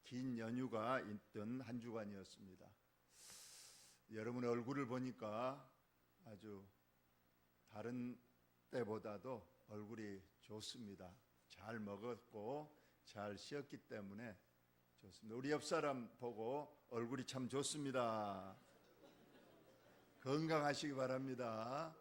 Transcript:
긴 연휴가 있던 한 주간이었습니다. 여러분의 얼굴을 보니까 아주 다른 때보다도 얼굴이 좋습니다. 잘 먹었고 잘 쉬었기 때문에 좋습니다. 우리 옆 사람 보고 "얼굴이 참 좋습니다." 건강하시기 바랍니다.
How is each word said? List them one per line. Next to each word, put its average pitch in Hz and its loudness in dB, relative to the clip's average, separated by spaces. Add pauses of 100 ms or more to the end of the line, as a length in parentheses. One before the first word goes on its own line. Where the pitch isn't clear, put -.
긴 123 0
연휴가 120 4
있던 107 -2
한 123 -4
주간이었습니다. 101 -6 (1400)
여러분의 120 2
얼굴을 123 2
보니까 127 0 (540)
아주 101 -10 (1000)
다른 123 -4 (540)
때보다도 107 -2 (200)
얼굴이 107 -6 (200)
좋습니다. 101 -8 (340)
잘 110 -6
먹었고 110 -4 (280)
잘 104 -4
쉬었기 139 -6
때문에 104 -6 (600)
좋습니다. 110 -8
우리 135 2
옆 147 4
사람 139 4
보고 120 0 (140)
"얼굴이 120 2
참 127 -2
좋습니다." 113 2 (1600)
건강하시기 147 4
바랍니다. 131 0